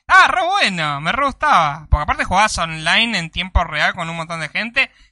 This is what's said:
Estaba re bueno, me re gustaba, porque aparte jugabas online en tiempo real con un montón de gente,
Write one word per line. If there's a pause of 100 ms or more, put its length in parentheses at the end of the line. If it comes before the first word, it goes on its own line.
Estaba
re
bueno,
me
re
gustaba,
porque
aparte
jugabas
online
en
tiempo
real
con
un
montón
de
gente, (200)